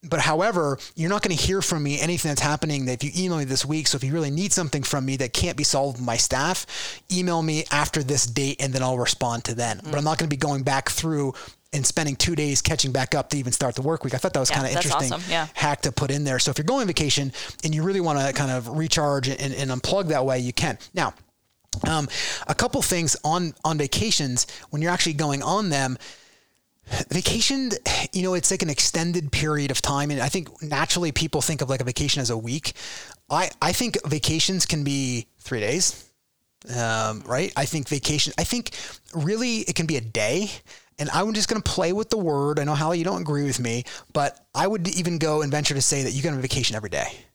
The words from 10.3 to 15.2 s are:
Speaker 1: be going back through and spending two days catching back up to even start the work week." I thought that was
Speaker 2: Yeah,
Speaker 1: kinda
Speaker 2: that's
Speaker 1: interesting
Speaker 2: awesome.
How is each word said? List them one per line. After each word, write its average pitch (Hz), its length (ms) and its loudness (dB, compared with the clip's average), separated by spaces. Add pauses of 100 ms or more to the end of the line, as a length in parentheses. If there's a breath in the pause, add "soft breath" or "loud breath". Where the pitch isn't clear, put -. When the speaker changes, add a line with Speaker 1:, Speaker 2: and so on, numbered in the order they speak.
Speaker 1:
be 143 80 0
going 139 260 0
back 135 260 0
through 147 440 -2 (380 loud breath)
and 139 140 0
spending 147 300 0
two 175 200 2
days 147 280 2
catching 143 280 2
back 131 220 0
up 143 180 0
to 147 60 -2
even 123 140 -2
start 123 240 0
the 131 80 -4
work 156 200 0
week." 131 120 -4
I - 20 0
thought 180 160 -2
that 147 60 2
was 131 100 2
Speaker 2:
Yeah, 143 60 2
Speaker 1:
kinda 131 180 0
Speaker 2:
that's 175 120 2
Speaker 1:
interesting 151 280 2
Speaker 2:
awesome. 170 180 -6